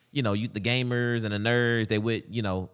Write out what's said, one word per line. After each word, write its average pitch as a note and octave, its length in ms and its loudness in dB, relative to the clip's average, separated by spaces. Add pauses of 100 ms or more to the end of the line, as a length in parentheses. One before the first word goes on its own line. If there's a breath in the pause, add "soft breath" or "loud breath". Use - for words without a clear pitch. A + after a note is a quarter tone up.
(120)
you C#3 100 -2
know, G#2+ 100 2
you, G#2+ 140 -2
the G#2 140 -6
gamers A#2+ 640 0
and G#2 100 -2
the G2+ 40 -2
nerds, A#2 500 2
they G#2+ 100 2
would, A2 300 -2
you A2 140 -4
know, F#2 320 -2